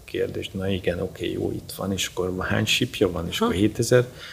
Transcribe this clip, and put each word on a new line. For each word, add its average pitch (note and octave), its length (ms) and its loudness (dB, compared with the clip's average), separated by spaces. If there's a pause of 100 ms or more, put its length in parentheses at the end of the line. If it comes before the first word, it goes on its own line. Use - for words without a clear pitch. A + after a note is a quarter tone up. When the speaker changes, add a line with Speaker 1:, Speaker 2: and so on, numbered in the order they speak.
Speaker 1:
kérdés. F#2+ 460 -4
Na F#2+ 180 -4
igen, F2+ 320 0
oké, F2+ 320 -4
jó, F#2+ 200 -2
itt - 200 -8
van, G2 200 -4
és F#2 220 -2
akkor F#2 320 -2
hány A2 200 2
sípja G#2+ 460 2
van, E2+ 160 -2
és - 80 -6
Speaker 2:
Aha. A3 100 2
Speaker 1:
akkor F2+ 140 2
hétezer, A#2+ 460 4 (280)